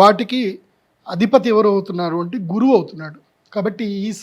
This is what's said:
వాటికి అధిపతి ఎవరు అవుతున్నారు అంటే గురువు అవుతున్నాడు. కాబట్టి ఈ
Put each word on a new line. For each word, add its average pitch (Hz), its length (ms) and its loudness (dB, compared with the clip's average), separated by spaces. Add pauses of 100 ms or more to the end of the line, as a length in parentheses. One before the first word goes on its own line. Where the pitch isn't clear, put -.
వాటికి 214 400 4 (720)
అధిపతి 214 400 2
ఎవరు 208 220 4
అవుతున్నారు 175 480 -4
అంటే 175 120 -8 (160)
గురువు 247 260 2
అవుతున్నాడు. 156 400 -10 (360)
కాబట్టి 208 320 -4 (220)
ఈ - 20 -6 (120)